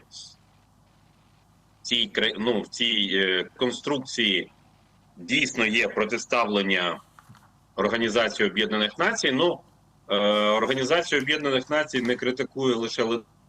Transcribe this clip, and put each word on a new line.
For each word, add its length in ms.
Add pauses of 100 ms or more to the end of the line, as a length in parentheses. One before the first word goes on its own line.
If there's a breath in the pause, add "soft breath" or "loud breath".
в 1700
цій 260
кра-, 320
ну, 220
в 60
цій, 460
е, 300 (140)
конструкції 960 (640)
дійсно 480
є 220
протиставлення 1120 (760)
Організації 720
Об'єднаних 500
Націй. 320
Ну, 280 (500)
е, 80 (320)
Організацію 720
Об'єднаних 480
Націй 320
не 140
критикує 600
лише 280 (460)